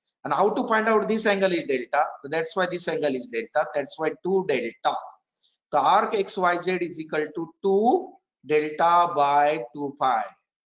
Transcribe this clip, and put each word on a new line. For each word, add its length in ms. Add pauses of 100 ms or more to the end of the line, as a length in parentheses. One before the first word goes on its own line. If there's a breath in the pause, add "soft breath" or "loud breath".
(240)
And 100
how 180
to 160
find 200
out 220
this 160
angle 260
is 120
delta? 420 (160)
So 80
that's 260
why 120
this 200
angle 280
is 120
delta. 460
That's 240
why 140 (120)
two 240
delta. 480 (760 soft breath)
The 80
arc 360
X 220
Y 240
Z 200
is 180
equal 260 (100)
to 180 (100)
two 500 (320)
delta 720
by 480 (120)
two 240
pi. 240 (540)